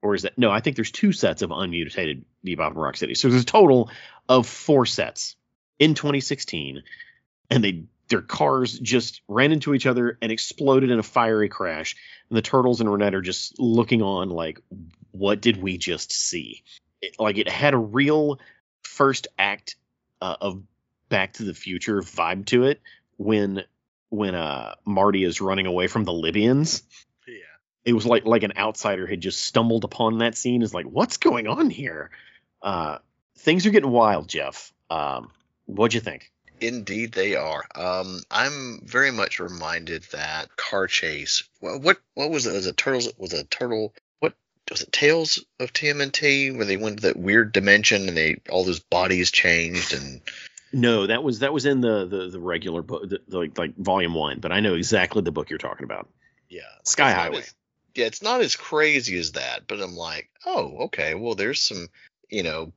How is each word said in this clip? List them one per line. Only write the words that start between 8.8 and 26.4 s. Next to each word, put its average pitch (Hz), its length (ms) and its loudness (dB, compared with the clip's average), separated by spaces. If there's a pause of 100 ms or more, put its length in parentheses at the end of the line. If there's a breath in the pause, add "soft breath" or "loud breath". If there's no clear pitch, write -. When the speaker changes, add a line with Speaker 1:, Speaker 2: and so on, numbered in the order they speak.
Speaker 1:
ran 127 240 4
into 147 240 2
each 127 100 0
other 120 380 2
and 113 80 -2
exploded 135 580 2
in 123 80 4
a 107 60 0
fiery 110 460 2
crash. 80 460 -6 (340 loud breath)
And 117 80 0
the 110 40 4
Turtles 123 400 2
and 110 80 2
Renette 101 240 2
are 95 80 0
just - 380 -8
looking 117 420 4
on 95 300 -2
like, 82 280 -6 (520)
"What 101 280 0
did 107 220 2
we 92 160 -4
just 85 340 -6
see?" 58 520 -6 (400 loud breath)
It, - 160 -12
like, 107 200 0
it 101 100 0
had 143 240 2
a 123 60 4
real 139 600 2 (440 soft breath)
first - 440 2 (120)
act, 101 360 -2 (460)
uh, 92 180 -4
of 95 220 -6 (480)
Back 98 240 -2
to 117 100 -10
the 95 120 -6
Future 92 460 -4
vibe 92 460 -4
to 123 180 4
it 143 140 2 (380 soft breath)
when, 101 460 0 (460)
when, 101 260 -2
uh, 67 400 -6 (100)
Marty 98 380 2
is 87 180 -2
running 95 240 0
away 90 220 0
from 107 160 0
the 90 100 -2
Libyans. 107 680 2 (440 loud breath)